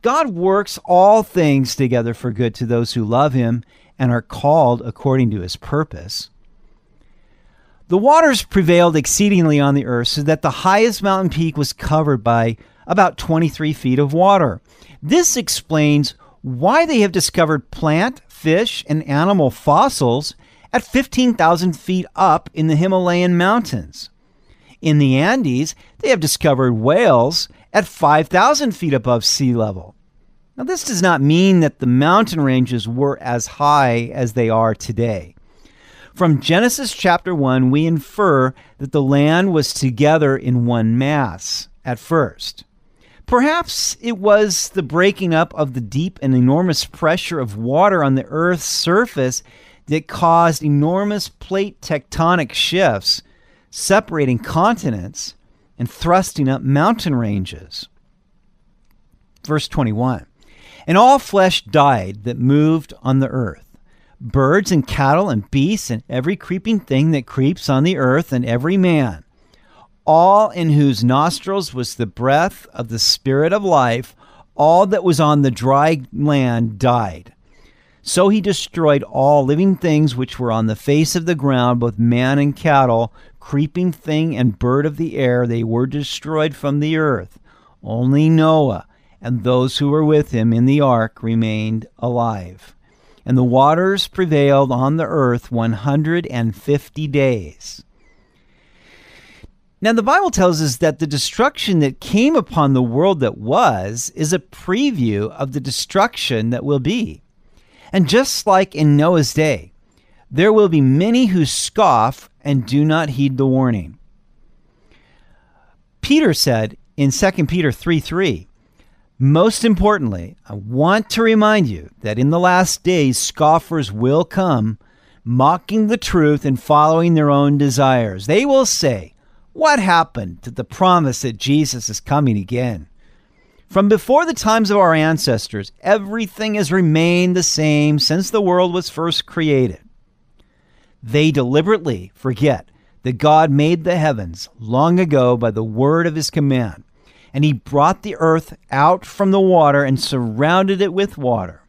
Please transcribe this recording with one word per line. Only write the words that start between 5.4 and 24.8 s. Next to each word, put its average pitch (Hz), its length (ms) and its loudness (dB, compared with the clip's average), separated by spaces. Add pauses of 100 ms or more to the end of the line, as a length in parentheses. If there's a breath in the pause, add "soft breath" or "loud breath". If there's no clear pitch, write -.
purpose. - 760 -8 (1600)
The 175 100 0
waters 285 460 4
prevailed 175 520 2
exceedingly 165 640 2
on 143 140 2
the 139 120 -2
earth, 120 240 -2
so 151 140 -4
that 156 180 0
the 156 80 -2
highest 208 520 0
mountain 190 280 0
peak 160 280 -4
was 147 140 -4
covered 147 520 -2
by 117 340 0 (280 soft breath)
about 180 320 0
twenty-three 160 560 -4
feet 127 240 -2
of 143 160 0
water. 170 480 2 (400 soft breath)
This 277 360 0
explains 151 760 0 (280 soft breath)
why 180 440 0
they 302 140 0
have 202 120 2
discovered 160 600 -2
plant, 175 560 -2
fish, 180 600 -2
and 160 160 -2
animal 156 460 0
fossils 147 880 0 (360 soft breath)
at 180 120 -2
fifteen 247 500 0
thousand 170 420 0
feet 185 300 -6 (100)
up 170 380 0
in 160 140 -2
the 160 80 2
Himalayan 175 640 0
mountains. 180 720 -2 (720 soft breath)